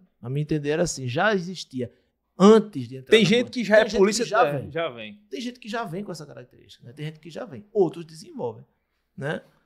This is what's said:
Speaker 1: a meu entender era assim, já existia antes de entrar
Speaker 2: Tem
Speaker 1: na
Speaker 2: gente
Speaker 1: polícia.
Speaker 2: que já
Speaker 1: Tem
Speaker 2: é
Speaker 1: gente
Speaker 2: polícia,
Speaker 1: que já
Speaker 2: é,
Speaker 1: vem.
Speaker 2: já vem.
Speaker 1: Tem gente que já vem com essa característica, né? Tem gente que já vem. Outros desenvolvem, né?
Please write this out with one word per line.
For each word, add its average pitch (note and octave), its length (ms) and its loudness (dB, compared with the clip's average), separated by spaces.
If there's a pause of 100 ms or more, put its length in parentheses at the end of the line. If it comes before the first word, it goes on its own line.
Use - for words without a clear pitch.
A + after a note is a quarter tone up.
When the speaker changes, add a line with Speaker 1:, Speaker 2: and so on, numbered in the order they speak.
(220)
Speaker 1:
a A#2 80 -10
meu C#3+ 120 -4
entender D3 280 -2
era D#3+ 140 0
assim, C3+ 240 -4
já F3+ 260 0
existia E3+ 580 -8 (480)
antes G#3 480 6
de C3 100 -18
entrar - 140 -8
Speaker 2:
Tem A3 120 8
Speaker 1:
na D#3+ 60 4
Speaker 2:
gente A#3+ 200 2
Speaker 1:
polícia. - 20 -16
Speaker 2:
que B3 140 -6
já G3+ 100 4
Speaker 1:
Tem A3 100 8
Speaker 2:
é G#3 40 -4
Speaker 1:
gente A3 100 -2
Speaker 2:
polícia, G#3 240 2
Speaker 1:
que D#3 60 -4
já G3+ 180 4
Speaker 2:
é, C#3+ 120 -4
Speaker 1:
vem. A2 120 -10
Speaker 2:
já D#3+ 180 -6
vem. G#2+ 400 -14
Speaker 1:
Tem C#4+ 120 -10
gente A#3+ 180 -12
que A#3 100 -20
já A#3 140 -6
vem F#3 200 -10
com G3+ 80 -12
essa D#3+ 140 -14
característica, B2+ 600 -20
né? A#2+ 80 -20
Tem D3+ 140 -12
gente D#3 120 -14
que E3+ 100 -20
já G3 160 -12
vem. C#3 280 -16
Outros E3+ 320 0
desenvolvem, D#3+ 600 -12 (520)
né? C#3+ 240 -8 (240)